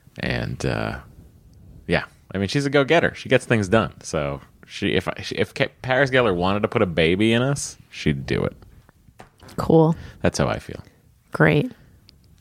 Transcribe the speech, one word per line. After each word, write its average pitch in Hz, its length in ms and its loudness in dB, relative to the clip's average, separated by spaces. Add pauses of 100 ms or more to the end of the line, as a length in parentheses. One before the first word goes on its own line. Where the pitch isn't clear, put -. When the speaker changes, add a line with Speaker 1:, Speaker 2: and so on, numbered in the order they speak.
(200)
Speaker 1:
And, 117 460 -6
uh, 110 320 -4 (880)
yeah, 85 180 0 (300)
I 95 40 -4
mean, 98 100 -2
she's 143 180 -2
a 139 40 -4
go-getter. 139 440 2
She - 140 -12
gets 131 180 4
things 107 220 0
done. 98 240 2 (100)
So 71 380 -4 (260)
she, - 280 -2
if - 140 0
I, - 40 -2 (220)
if - 200 -4
Ca-, - 140 -2 (140)
Paris 127 280 2
Geller 120 240 2
wanted 92 260 0
to 110 80 0
put 113 140 0
a 98 40 2
baby 90 460 2
in 117 100 2
us, 139 340 -4 (140)
she'd 69 360 -4
do 50 180 -2
it. - 100 -4 (1040)
Speaker 2:
Cool. 160 380 4 (280)
Speaker 1:
That's - 160 0
how - 100 2
I 110 100 -2
feel. - 240 -14 (500)
Speaker 2:
Great. 156 380 4 (720)